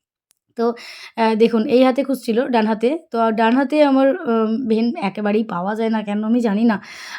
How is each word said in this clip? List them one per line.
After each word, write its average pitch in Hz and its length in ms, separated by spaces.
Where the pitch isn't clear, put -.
তো, 233 180
আহ, 226 180
দেখুন 226 320
এই 262 180
হাতে 262 200
খুঁজছিল, 269 440
ডান 226 180
হাতে। 226 320
তো 226 200
ডান 226 260
হাতে 285 260
আমার, 269 340
উম, 226 520
ভেন 226 280
একেবারেই 208 480
পাওয়া 190 300
যায় 226 160
না 220 120
কেন 208 220
আমি 233 160
জানি 220 240
না। 214 180